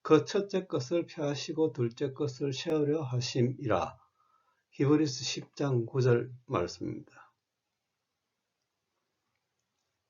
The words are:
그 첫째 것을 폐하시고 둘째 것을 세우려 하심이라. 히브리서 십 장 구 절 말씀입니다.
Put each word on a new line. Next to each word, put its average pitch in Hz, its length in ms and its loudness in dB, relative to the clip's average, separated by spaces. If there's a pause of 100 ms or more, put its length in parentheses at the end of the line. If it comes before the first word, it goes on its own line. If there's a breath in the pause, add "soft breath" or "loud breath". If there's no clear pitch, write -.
그 156 240 6
첫째 196 420 -2
것을 165 380 -2
폐하시고 156 720 -2
둘째 131 400 -2
것을 139 400 -4
세우려 156 480 0
하심이라. 123 960 -2 (720)
히브리서 147 540 2
십 - 300 -8
장 131 300 0
구 131 160 -4
절 123 320 4 (140)
말씀입니다. - 640 -4 (3000)